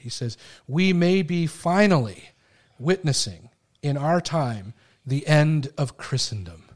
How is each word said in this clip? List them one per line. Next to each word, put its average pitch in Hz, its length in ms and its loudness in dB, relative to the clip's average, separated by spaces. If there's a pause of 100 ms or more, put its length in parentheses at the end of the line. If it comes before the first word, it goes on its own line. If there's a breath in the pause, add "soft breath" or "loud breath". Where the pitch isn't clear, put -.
He 123 80 -14
says, 120 280 -8 (300 loud breath)
We 180 260 2
may 180 300 4
be 170 240 -2
finally 170 840 0 (480 soft breath)
witnessing 135 720 -2 (320)
in 143 140 -2
our 156 240 2
time 117 540 -4 (320 soft breath)
the 135 200 -2
end 151 520 4
of 139 180 -4
Christendom. 92 680 -8 (120)